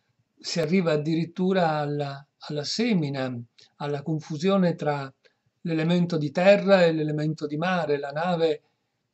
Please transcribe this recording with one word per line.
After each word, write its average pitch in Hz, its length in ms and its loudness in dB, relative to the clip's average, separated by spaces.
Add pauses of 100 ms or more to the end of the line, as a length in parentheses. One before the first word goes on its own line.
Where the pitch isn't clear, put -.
(380)
si - 200 -8
arriva 165 340 2
addirittura 165 800 0
alla, 147 540 -4 (120)
alla 147 260 -8
semina, 139 760 -2 (380)
alla 147 260 -6
confusione 165 720 0
tra 143 380 -4 (480)
l'elemento 170 560 0
di 147 140 -2
terra 190 520 6
e 165 100 6
l'elemento 151 540 -2
di 147 120 -6
mare. 165 400 -2
La 143 120 -8
nave, 160 520 -2 (520)